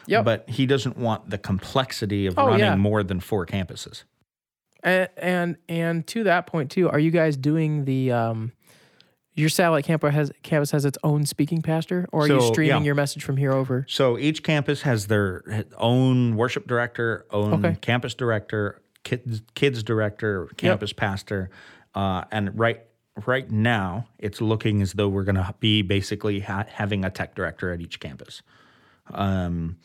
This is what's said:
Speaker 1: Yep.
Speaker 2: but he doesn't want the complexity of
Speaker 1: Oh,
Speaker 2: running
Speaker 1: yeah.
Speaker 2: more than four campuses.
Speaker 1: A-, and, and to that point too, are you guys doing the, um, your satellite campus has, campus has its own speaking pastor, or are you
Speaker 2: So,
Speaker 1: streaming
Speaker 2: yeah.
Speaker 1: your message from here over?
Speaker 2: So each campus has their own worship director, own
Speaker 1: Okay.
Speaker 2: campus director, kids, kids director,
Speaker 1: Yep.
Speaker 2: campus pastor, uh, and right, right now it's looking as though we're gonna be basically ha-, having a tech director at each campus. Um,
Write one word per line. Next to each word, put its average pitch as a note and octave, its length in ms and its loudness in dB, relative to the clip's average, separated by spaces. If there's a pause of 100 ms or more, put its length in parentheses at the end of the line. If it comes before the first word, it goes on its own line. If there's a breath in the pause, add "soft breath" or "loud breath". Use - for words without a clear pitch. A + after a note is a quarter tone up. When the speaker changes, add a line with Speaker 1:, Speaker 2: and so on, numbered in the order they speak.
Speaker 1:
Yep. - 180 2
Speaker 2:
but A2+ 260 0
he C3 160 0
doesn't C3 320 0
want G#2+ 320 -4
the G2+ 80 -4
complexity G2+ 880 -2
of F2+ 120 -2
Speaker 1:
Oh, C#4 80 4
Speaker 2:
running A3+ 140 4
Speaker 1:
yeah. G3+ 160 4
Speaker 2:
more G#2 260 2
than F#2 180 -4
four F#2+ 260 -2
campuses. - 580 -8 (760)
Speaker 1:
A-, F#3 260 2 (100)
and, F3 380 0 (120)
and E3 380 -2
to A3+ 180 -2
that F3 220 4
point D3+ 240 -4
too, F3 180 4
are D3 100 2
you D#3+ 120 4
guys D#3+ 260 4
doing D3+ 480 0
the, C3 280 0
um, A2+ 400 0 (840 soft breath)
your D#3 160 2
satellite E3 340 4
campus D3+ 300 2
has, D3 180 0 (100)
campus D3 280 0
has C#3+ 160 2
its C#3 180 -2
own D3+ 220 2
speaking D#3+ 340 -2
pastor, E3 520 -2
or D#3 100 2
are D3 60 4
you C#3 120 6
Speaker 2:
So, A#2 120 4
Speaker 1:
streaming D3 260 4
Speaker 2:
yeah. D3 80 0
Speaker 1:
your D3 80 2
message C#3+ 280 -2
from C#3 140 -2
here C3+ 160 2
over? C3 340 0
Speaker 2:
So B2+ 320 2
each D3+ 240 0
campus D3 400 0
has A2 260 0
their G2+ 560 0 (120)
own B2 600 4
worship A#2+ 300 -2
director, A#2 640 -2
own G#2 220 0 (140)
Speaker 1:
Okay. G2+ 160 0
Speaker 2:
campus B2 320 -2
director, G#2+ 640 -2 (240)
kids, A#2 380 -6 (120)
kids B2+ 280 0
director, G#2 680 -2
Speaker 1:
Yep. - 40 -20
Speaker 2:
campus G#2+ 380 0
pastor, G2 560 -4 (440 loud breath)
uh, F#2+ 380 -2
and G#2 260 -4
right, A2+ 220 0 (460)
right B2+ 240 -2
now G#2+ 560 0 (120)
it's G2+ 220 -8
looking A2 400 2
as F#2+ 140 -2
though G#2 140 0
we're G2 160 -2
gonna F#2+ 360 0
be G#2+ 220 4
basically G2 580 -2
ha-, F#2+ 280 -6
having G2+ 360 -2
a F#2 60 -2
tech - 240 -8
director F2+ 360 -6
at F2 120 -6
each - 180 -14
campus. - 400 -16 (720 soft breath)
Um, F2 720 -2